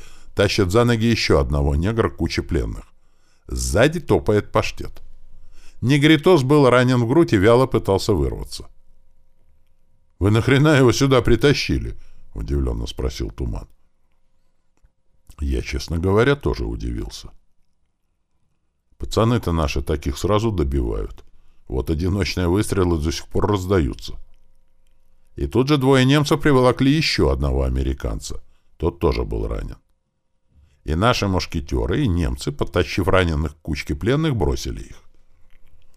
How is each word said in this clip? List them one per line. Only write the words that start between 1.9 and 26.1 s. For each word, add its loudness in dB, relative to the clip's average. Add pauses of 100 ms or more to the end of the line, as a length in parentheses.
к -8
куче -4
пленных. -4 (600)
Сзади 0
топает 0
паштет. -4 (800)
Негритос 4
был 4
ранен 4
в 0
грудь 2
и 4
вяло 6
пытался 0
вырваться. -4 (1500)
"Вы 2
нахрена 4
его 6
сюда 4
притащили?" — 2 (380)
удивлённо -4
спросил -8
Туман. -8 (1700)
"Я, -4
честно -6
говоря, 2
тоже -4
удивился. -8 (1700)
Пацаны-то 0
наши -2
таких -4
сразу 0
добивают. -4 (440)
Вот -4
одиночные -2
выстрелы 2
до -2
сих -10
пор 0
раздаются". -2 (1200)
И -4
тут 0
же 4
двое 4
немцев 2